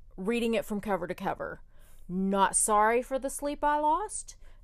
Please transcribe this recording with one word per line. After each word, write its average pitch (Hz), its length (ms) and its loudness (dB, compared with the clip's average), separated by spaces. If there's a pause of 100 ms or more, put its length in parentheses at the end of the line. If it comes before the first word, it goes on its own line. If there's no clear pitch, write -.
(180)
reading 226 360 0
it 196 120 0
from 208 160 -4
cover 180 260 -2
to 180 80 -6
cover. - 460 -6 (460)
Not 190 480 2
sorry 220 460 4
for 269 160 -4
the 269 140 -4
sleep 285 320 -4
I 294 160 2
lost. 330 560 0 (280)